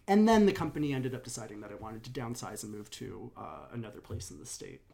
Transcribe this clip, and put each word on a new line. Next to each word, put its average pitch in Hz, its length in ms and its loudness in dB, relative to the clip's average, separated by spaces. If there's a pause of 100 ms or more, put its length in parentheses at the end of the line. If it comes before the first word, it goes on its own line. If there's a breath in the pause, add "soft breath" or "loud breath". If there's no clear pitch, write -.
And 214 200 8
then 214 180 10
the 185 60 8
company 147 400 0
ended 131 220 0
up 123 80 -8
deciding 110 380 -10
that 104 100 -12
I 104 60 -12
wanted 110 280 -12
to 123 60 -12
downsize 117 540 -6
and 107 80 -10
move 104 180 -12
to, 101 460 -12
uh, 85 340 -14
another 110 300 -10
place 87 320 -10
in 76 80 -16
the - 60 -16
state. - 360 -14 (120)